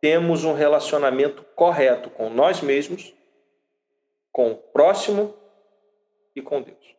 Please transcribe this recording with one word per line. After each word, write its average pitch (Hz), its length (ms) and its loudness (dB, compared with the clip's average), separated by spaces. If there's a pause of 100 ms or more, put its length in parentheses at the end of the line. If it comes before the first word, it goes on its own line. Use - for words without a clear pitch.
temos 165 420 0
um 160 100 0
relacionamento 143 880 0 (120)
correto 143 540 2
com 110 200 -8
nós 135 300 0
mesmos, 143 540 -4 (1200)
com 120 180 0
o 107 60 -10
próximo 202 760 0 (1000)
e 139 60 -14
com 139 200 -6
Deus. - 380 -20